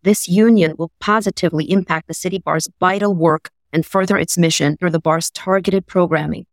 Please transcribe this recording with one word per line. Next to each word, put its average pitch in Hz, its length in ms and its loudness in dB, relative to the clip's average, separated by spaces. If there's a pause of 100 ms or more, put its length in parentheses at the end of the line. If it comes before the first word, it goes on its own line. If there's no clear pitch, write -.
this 208 260 0
union 196 480 4
will 165 220 -6
positively 185 720 -2
impact 175 380 -2
the 160 60 -12
City 185 240 -6
Bar's 160 300 -4 (120)
vital 196 340 0
work 160 380 0 (200)
and 160 140 0
further 190 320 0
its - 180 -4
mission 160 420 2
through 180 120 -2
the 160 80 0
bar's 160 320 -2
targeted 190 560 -2
programming 156 680 -2